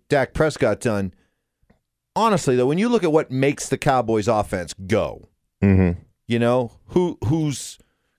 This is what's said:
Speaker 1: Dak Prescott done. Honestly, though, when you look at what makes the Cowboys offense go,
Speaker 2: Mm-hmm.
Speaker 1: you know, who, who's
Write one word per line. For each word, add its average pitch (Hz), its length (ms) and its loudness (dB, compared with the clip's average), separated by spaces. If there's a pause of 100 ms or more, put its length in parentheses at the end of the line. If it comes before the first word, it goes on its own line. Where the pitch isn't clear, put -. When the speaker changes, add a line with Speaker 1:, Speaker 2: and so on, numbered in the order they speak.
(100)
Speaker 1:
Dak 135 240 0
Prescott 143 460 0
done. 101 340 -4 (1000)
Honestly, 196 400 2
though, 123 120 2
when 147 100 0
you 226 140 0
look 233 120 0
at 165 100 0
what 156 180 2
makes 135 400 -2
the 127 80 -2
Cowboys 113 500 0
offense 101 460 -2 (120)
go, 90 420 -2 (340)
Speaker 2:
Mm-hmm. 95 380 4 (260)
Speaker 1:
you 117 120 -2
know, 120 340 0 (160)
who, 180 360 0
who's 147 540 -4 (400)